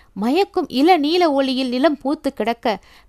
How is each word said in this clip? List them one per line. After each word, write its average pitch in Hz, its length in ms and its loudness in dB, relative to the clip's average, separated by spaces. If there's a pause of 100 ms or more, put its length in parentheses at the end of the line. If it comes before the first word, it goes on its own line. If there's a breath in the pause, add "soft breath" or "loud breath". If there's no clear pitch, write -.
(140 soft breath)
மயக்கும் 320 540 -2
இள 330 300 2
நீல 320 340 0
ஒளியில் 262 380 -2
நிலம் 277 280 0
பூத்து 285 360 -4
கிடக்க, 220 460 -4 (300 soft breath)